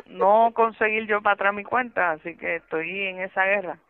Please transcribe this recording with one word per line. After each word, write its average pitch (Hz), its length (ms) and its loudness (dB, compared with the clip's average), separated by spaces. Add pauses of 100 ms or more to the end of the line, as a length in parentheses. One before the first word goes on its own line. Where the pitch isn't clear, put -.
no 208 480 4
conseguir 220 520 0
yo 208 140 0
para 208 140 2
atrás 196 200 0
mi 202 100 -8
cuenta, 226 480 -2
así 160 240 -10
que 175 200 -6
estoy 170 520 -6
en 185 120 -10
esa 190 240 -2
guerra. 190 320 -2 (140)